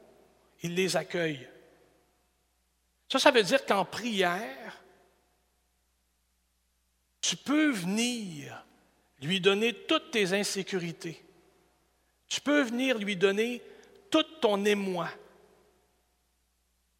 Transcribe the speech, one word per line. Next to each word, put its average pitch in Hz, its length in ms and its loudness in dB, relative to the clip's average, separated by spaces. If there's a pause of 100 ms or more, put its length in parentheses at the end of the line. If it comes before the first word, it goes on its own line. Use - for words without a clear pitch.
(600)
il 170 140 -6
les 180 220 0
accueille. 156 500 -4 (1600)
Ça, 262 100 -2
ça 285 140 6
veut 233 120 4
dire 220 220 0
qu'en 196 200 2
prière, 214 960 -4 (2500)
tu - 160 -2
peux 302 340 2
venir 190 920 -4 (560)
lui 175 180 -2
donner 196 340 2
toutes - 380 -2
tes 196 220 2
insécurités. 180 920 -4 (1040)
Tu - 140 -4
peux 294 200 4
venir 247 360 0
lui 202 180 -4
donner 202 480 0 (480)
tout 311 140 4 (160)
ton 202 240 2
émoi. 196 440 0 (1900)